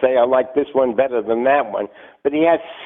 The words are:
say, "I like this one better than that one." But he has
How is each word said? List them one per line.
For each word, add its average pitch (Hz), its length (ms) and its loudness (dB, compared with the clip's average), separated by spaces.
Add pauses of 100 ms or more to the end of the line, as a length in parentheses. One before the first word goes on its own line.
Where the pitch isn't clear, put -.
say, 131 160 2
"I 120 80 4
like 127 320 0
this 143 160 0
one 127 240 0
better 123 260 0
than 113 220 -2
that 135 260 2
one." 101 160 -6 (380)
But 143 80 -2
he 151 120 0
has 165 140 2 (280)